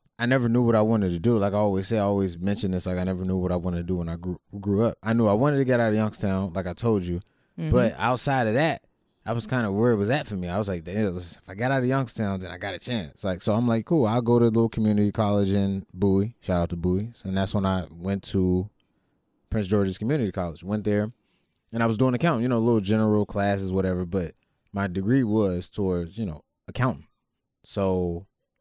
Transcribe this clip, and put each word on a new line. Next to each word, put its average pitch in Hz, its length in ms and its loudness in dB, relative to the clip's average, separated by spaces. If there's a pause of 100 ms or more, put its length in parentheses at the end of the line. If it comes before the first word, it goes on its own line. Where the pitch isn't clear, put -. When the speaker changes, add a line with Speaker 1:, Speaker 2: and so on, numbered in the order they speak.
(180)
Speaker 1:
I 120 80 -4
never 123 240 2
knew 120 140 4
what 113 120 4
I 107 60 6
wanted 107 300 2
to 87 80 -2
do. 113 180 2
Like 98 160 0
I 101 40 0
always 98 300 0
say, 113 120 0
I - 20 2
always 98 380 0
mention 98 320 -2
this, 92 160 -2
like, 90 100 -2
I 90 60 -2
never 92 220 -2
knew 92 120 0
what 90 140 0
I 90 60 0
wanted 87 200 -4
to 85 60 -4
do 90 140 -4
when 85 120 -4
I 82 60 -6
grew, 87 240 -8 (200)
grew 101 260 0
up. - 180 -2
I 113 100 -2
knew 113 140 4
I 101 60 6
wanted 139 240 2
to 135 80 2
get 123 140 2
out 113 100 2
of 107 60 2
Youngstown, 98 580 -2
like 92 120 -4
I 90 80 -6
told 110 300 0
you. 87 140 -4 (420)
Speaker 2:
Mm-hmm. 160 100 -2
Speaker 1:
But - 300 4
outside 123 480 2
of 107 80 2
that, 147 260 0 (420)
I 107 100 -4
was 117 120 -4
kinda 117 260 -2
where 113 200 4
it 113 60 4
was 101 120 0
at 139 160 -2
for 107 100 -8
me. 90 120 -4
I 87 100 -2
was 104 100 -2
like, 87 180 -4
"Damn, 98 280 -2
listen, 87 300 -8
if - 60 -20
I 92 40 -12
got 117 180 -2
out 135 120 0
of 123 40 0
Youngstown, 113 520 -2
then 90 100 -10
I 87 80 -12
got 98 160 -8
a 87 60 -10
chance." 104 440 -8
Like, 92 200 -4
so 104 100 0
I'm 120 140 2
like, 113 180 0
"Cool, 151 220 2
I'll 117 160 0
go 120 160 6
to 117 60 6
a - 20 6
little 113 220 4
community 104 420 2
college 101 400 2
in 98 420 0
Bowie." 98 480 2
Shout 87 220 0
out 82 80 -2
to 87 60 -6
Bowie. 92 360 0
So, - 160 -12
and 95 80 -2
that's 98 160 -2
when 98 140 0
I 95 240 0
went 92 400 -4
to 92 380 2 (840)
Prince 104 160 -2
George's 98 320 0
Community 117 320 -2
College. 85 320 -6
Went 101 220 -4
there, 104 260 0 (640)
and 117 100 -2
I 117 40 2
was 110 100 0
doing 127 160 2
accounting, 123 300 0
you 127 40 0
know, 123 120 0
little 113 200 2
general 107 460 2
classes, 101 480 -2
whatever. 92 320 0
But 87 260 -4 (400)
my 98 160 -2
degree 101 380 0
was 101 440 0
towards, 90 480 -4
you 113 80 -4
know, 78 200 -10 (240)
accounting. 117 380 -4 (580)
So, 92 600 -2 (340)